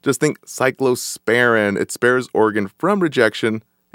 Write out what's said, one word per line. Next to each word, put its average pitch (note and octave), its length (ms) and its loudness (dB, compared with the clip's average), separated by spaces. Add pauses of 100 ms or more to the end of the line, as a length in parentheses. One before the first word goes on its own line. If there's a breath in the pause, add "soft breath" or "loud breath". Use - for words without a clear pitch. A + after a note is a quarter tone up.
just C#3 180 0
think D3+ 220 -2
cyclosporin. A#2+ 1400 0
It - 140 -4
spares B2 400 0
organ G#2 360 0 (100)
from G3 220 0
rejection A2+ 640 0 (320)